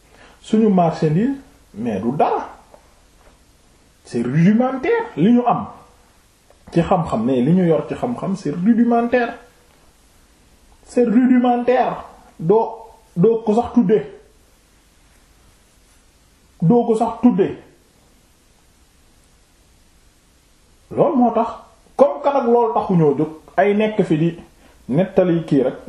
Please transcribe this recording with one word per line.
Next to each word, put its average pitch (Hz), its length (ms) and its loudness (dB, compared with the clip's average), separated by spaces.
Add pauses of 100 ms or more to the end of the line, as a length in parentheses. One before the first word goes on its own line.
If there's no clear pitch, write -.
(420)
suñu 220 280 2
marchandise, 175 600 0 (420)
mais 107 260 -6
du 117 120 -4
dara. 233 380 -4 (1500)
C'est - 180 -8
rudimentaire 226 840 0 (120)
li 185 160 4
ñu 240 140 4
am 175 180 -2 (1080)
ci 170 100 2
xam-xam, 160 420 -2
mais 127 180 0
li 139 120 0
ñu 185 120 2
yor 151 220 0
ci 139 80 -8
xam-xam, 131 400 -6
c'est 147 160 -8
rudimentaire. 233 840 0 (1500)
C'est 247 200 0
rudimentaire. 240 1000 2 (360)
Doo, 202 300 0 (460)
doo 220 300 2
ko 208 100 0
sax 233 180 -2
tuddee. 202 320 2 (2500)
Doo 220 240 4
ko 226 120 0
sax 226 240 -4
tuddee. 190 340 2 (3250)
Loolu 190 260 0
moo 240 140 2
tax, 220 160 -2 (480)
comme 277 260 2
que 294 120 -2
nag 262 120 0
loolu 233 280 2
taxuñoo 165 440 0
jóg, 156 120 -2 (280)
ay 202 160 2
nekk 214 300 -2
fi 175 140 0
di 165 180 -2 (540)
nettali 170 560 0
kii 135 180 2
rek, 139 120 -2 (140)